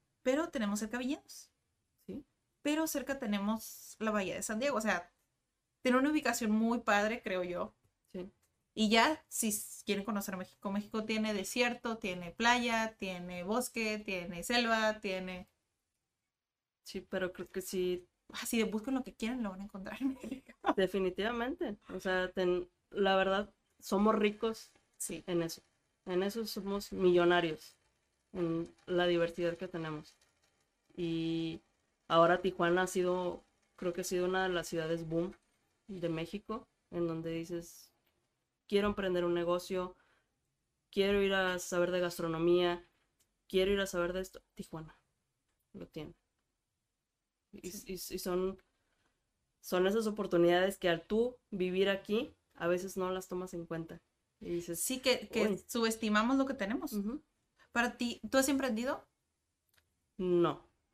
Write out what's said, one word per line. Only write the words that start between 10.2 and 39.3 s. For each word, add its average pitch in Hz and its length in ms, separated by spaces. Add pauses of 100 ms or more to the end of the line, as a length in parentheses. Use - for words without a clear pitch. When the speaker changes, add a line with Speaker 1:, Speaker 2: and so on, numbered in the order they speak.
Speaker 1:
México, 185 360
México 208 320
tiene 220 300
desierto, 240 640
tiene 180 340
playa, 233 680
tiene 180 460
bosque, 220 540
tiene 175 440
selva, 220 580
tiene 185 480 (1400)
Speaker 2:
Sí, - 160
pero 185 320
creo 180 180
que 185 120
sí. 180 460 (240)
Speaker 1:
Ah, - 140
si 226 180
buscan 214 300
lo 262 100
que - 100
quieran, 240 280
lo 202 80
van 185 100
a 196 40
encontrar 208 380
en 269 120
México. - 380 (240)
Speaker 2:
Definitivamente. 208 1040 (100)
O 185 120
sea, 185 320
ten-, 180 360 (220)
la 196 260
verdad, 190 380 (260)
somos 208 340
ricos 214 580 (260)
Speaker 1:
Sí. 160 280
Speaker 2:
en 175 160
eso. 165 200 (440)
En 180 160
eso 214 240
somos 196 460
millonarios, 175 840 (560)
en 170 420 (120)
la 175 200
diversidad 170 500
que 185 120
tenemos. 160 480 (800)
Y 165 640 (460)
ahora 165 340
Tijuana 180 400
ha 185 60
sido, 180 560 (320)
creo 180 160
que 185 100
ha - 20
sido 180 220
una 185 180
de 185 60
las 170 180
ciudades 165 400
boom 170 260 (540)
de 175 220
México, 185 580 (220)
en 175 180
donde 165 240
dices, 170 600 (760)
"Quiero 202 200
emprender 190 360
un 175 100